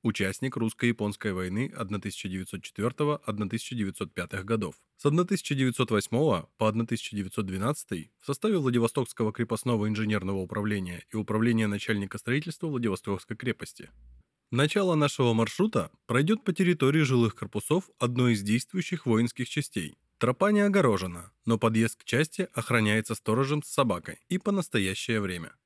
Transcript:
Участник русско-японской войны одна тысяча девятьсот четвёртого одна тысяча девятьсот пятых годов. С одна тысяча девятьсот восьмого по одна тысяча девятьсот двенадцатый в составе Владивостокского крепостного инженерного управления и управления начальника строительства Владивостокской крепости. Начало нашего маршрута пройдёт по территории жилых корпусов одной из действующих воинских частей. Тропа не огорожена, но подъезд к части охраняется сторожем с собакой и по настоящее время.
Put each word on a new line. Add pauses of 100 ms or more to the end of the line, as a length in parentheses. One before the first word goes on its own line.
Участник
русско-японской
войны
одна
тысяча
девятьсот
четвёртого
одна
тысяча
девятьсот
пятых
годов. (220)
С
одна
тысяча
девятьсот
восьмого
по
одна
тысяча
девятьсот
двенадцатый (100)
в
составе
Владивостокского
крепостного
инженерного
управления
и
управления
начальника
строительства
Владивостокской
крепости. (600)
Начало
нашего
маршрута (140)
пройдёт
по
территории
жилых
корпусов (100)
одной
из
действующих
воинских
частей. (240)
Тропа
не
огорожена, (140)
но
подъезд
к
части
охраняется
сторожем
с
собакой (120)
и
по
настоящее
время. (140)